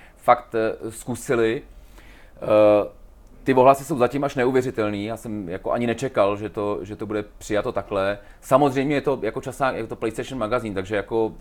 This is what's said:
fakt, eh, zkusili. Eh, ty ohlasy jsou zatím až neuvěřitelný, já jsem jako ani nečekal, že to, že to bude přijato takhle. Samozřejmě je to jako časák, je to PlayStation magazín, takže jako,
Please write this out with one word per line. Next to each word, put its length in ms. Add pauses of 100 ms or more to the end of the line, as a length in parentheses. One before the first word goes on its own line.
(160)
fakt, 380
eh, 360
zkusili. 720 (800)
Eh, 480 (540)
ty 100
ohlasy 300
jsou 140
zatím 260
až 100
neuvěřitelný, 680
já 120
jsem 320
jako 240
ani 140
nečekal, 500
že 120
to, 340
že 140
to 100
bude 180 (140)
přijato 340
takhle. 460 (220)
Samozřejmě 540
je 60
to 220
jako 180
časák, 360
je 100
to 100
PlayStation 420
magazín, 360
takže 220
jako, 440